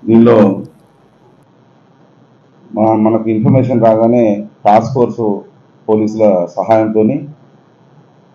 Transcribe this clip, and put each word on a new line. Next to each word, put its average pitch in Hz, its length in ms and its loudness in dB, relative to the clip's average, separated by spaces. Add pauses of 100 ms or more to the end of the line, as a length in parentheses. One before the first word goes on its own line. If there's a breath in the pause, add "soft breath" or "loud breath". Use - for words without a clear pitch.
దీనిలో 110 580 2 (2000)
మా-, 110 220 0
మనకు 110 320 -2
ఇన్ఫర్మేషన్ 123 540 0
రాగానే 113 640 0 (180)
టాస్క్ 113 280 2
ఫోర్స్ 110 480 -2 (480)
పోలీసుల 107 560 0
సహాయంతోని 110 840 -2 (1080)